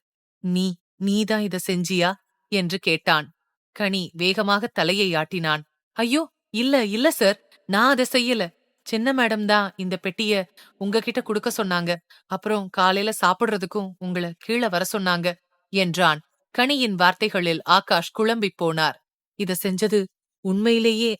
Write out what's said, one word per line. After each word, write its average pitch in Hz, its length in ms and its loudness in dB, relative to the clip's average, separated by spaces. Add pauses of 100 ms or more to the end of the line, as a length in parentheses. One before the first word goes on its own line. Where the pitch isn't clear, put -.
(400)
"நீ, 180 340 0 (220)
நீதான் 208 440 0
இத 185 260 -4
செஞ்சியா?" 180 460 0 (360)
என்று 185 300 -2
கேட்டான். 160 540 0 (400)
கனி 190 400 -4
வேகமாக 196 540 0
தலையை 185 480 0
ஆட்டினான். 156 480 -2 (300)
"ஐயோ, 262 380 -2 (200)
இல்ல, 247 340 0
இல்ல 220 260 0
சார், 208 300 0 (260)
நான் 214 240 2
அதை 254 220 2
செய்யல. 240 360 0 (340)
சின்ன 233 300 -2
மேடம் 220 320 0
தான் 202 320 2
இந்த 185 200 -4
பெட்டிய 196 500 -2 (320)
உங்ககிட்ட 220 480 -2
குடுக்க 214 300 -2
சொன்னாங்க. 175 380 0 (320)
அப்புறம் 196 420 -4
காலையில 196 520 2
சாப்பிடுறதுக்கும் 190 680 0 (100)
உங்கள 180 320 -6 (140)
கீழ 233 240 0
வர 175 220 0
சொன்னாங்க" 180 400 0 (360)
என்றான். 175 520 2 (300)
கனியின் 254 440 0
வார்த்தைகளில் 180 760 2
ஆகாஷ் 180 420 2
குழம்பிப் 220 520 -2
போனார். 160 300 0 (400)
"இத 185 280 -4
செஞ்சது 196 420 0 (360)
உண்மையிலேயே 220 800 2